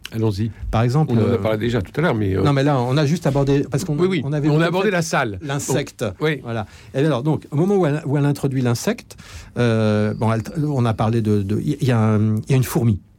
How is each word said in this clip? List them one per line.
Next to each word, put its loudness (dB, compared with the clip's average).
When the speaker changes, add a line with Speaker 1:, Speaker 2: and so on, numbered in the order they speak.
Speaker 1:
Allons-y. -2
Speaker 2:
Par 2
exemple, 2
Speaker 1:
On 2
en 4
a 4
Speaker 2:
euh, 2
Speaker 1:
parlé 0
déjà -2
tout -8
à -2
l'heure, 2
mais, 0
euh, 0
Speaker 2:
non, 2
mais 2
là, 2
on 0
a 2
juste -2
abordé, 2
parce -2
qu'on -4
Speaker 1:
Oui, 2
oui. 0
Speaker 2:
on -4
avait 0
Speaker 1:
On 4
a 4
Speaker 2:
fait 2
Speaker 1:
abordé 0
la 0
salle. -2
Speaker 2:
l'insecte. -4
Speaker 1:
Bon. -2
Oui. -2
Speaker 2:
Voilà. -6
Et -2
alors, 2
donc, -2
au -6
moment 2
où 4
elle, 0
où -2
elle 2
introduit 0
l'insecte, -2
euh, 2
bon, 0
elle, -2
on 0
a 2
parlé 0
de, 2
de, -2
il -2
y 2
a 4
un, 2
il -6
y 4
a 4
une 4
fourmi. 2